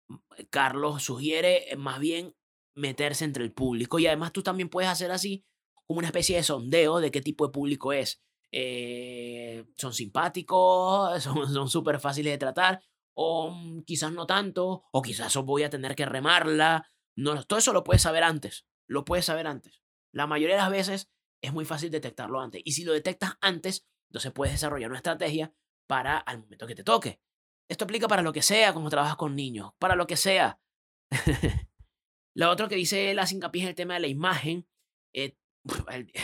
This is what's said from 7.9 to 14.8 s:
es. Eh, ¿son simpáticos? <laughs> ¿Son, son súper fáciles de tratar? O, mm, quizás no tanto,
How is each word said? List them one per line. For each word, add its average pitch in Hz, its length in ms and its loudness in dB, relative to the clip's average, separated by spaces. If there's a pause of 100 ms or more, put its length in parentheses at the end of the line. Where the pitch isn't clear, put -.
es. - 280 -4 (300)
Eh, 120 1120 -8 (140)
¿son 127 160 -6
simpáticos? 180 1300 4
<laughs> - 0 -
¿Son, 139 280 -2
son 139 200 0
súper 147 300 2
fáciles 143 340 -2
de 139 40 -6
tratar? 180 440 2 (320)
O, 160 360 0
mm, 165 340 -12
quizás 156 280 -4
no 170 140 -8
tanto, 185 680 -2